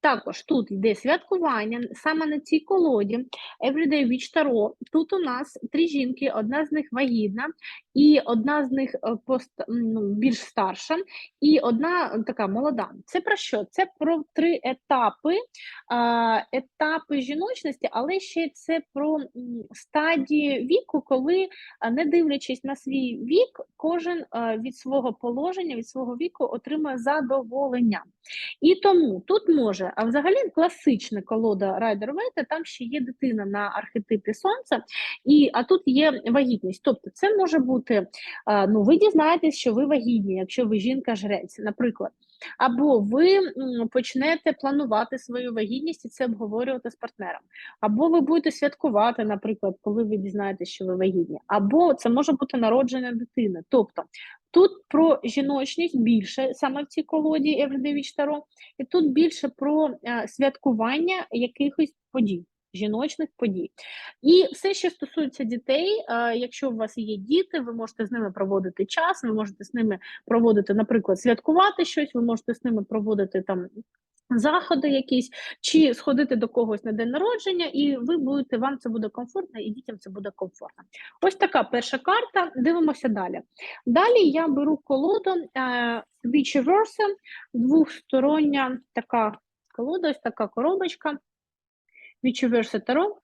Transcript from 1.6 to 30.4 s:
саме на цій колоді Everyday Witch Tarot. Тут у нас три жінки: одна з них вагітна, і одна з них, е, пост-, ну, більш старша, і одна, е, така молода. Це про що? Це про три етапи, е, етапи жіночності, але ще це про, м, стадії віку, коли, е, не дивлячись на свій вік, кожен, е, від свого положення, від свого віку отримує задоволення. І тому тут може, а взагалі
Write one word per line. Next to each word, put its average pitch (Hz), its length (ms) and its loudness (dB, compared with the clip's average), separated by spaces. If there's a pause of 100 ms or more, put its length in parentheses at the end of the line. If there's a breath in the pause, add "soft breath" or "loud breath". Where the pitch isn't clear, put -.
саме 320 320 -2
на 302 140 -4
цій 311 200 0
колоді 254 640 0 (400 loud breath)
Everyday 285 420 0
Witch 254 280 -2
Tarot. 269 360 0 (200)
Тут 320 200 0
у 392 60 -2
нас 269 400 -6 (140)
три 330 140 2
жінки: 277 480 -2
одна 247 320 -2
з 294 60 -6
них 302 200 -4
вагітна, 233 540 -2 (480 loud breath)
і 294 300 8
одна 269 420 0
з 247 40 -4
них, 269 240 -2
е, 226 220 -4 (100)
пост-, - 420 -4
ну, 220 460 -2
більш 220 240 0
старша, 190 580 -4 (440 loud breath)
і 302 180 6
одна, 294 560 0
е, 220 120 -2
така - 200 -4
молода. 233 440 -2 (160)
Це 359 140 -2
про 415 160 0
що? - 340 -4
Це 370 160 0 (120)
про 311 240 0 (100)
три 330 300 2
етапи, 254 720 0
е, 233 1160 -2
етапи 302 680 -2
жіночності, 302 720 -6
але 320 300 -2
ще 330 340 -4
це 330 280 -4 (120)
про, 302 220 -2
м, 285 100 -6 (460)
стадії 294 920 0
віку, 320 340 0
коли, 320 480 0 (320 loud breath)
е, 226 100 -2
не 277 140 0
дивлячись 285 600 0
на 277 120 -6
свій 262 480 -4
вік, 370 360 2 (160)
кожен, 339 480 -4 (100)
е, 226 240 -2
від 247 180 -8
свого 254 360 -2
положення, 294 640 -6
від 226 120 -10
свого 247 280 -8
віку 311 280 -4
отримує 277 540 -4
задоволення. 247 1040 0 (580 loud breath)
І 339 140 6
тому 330 520 4
тут 415 220 2
може, 208 480 2
а 220 80 0
взагалі 294 320 2 (180)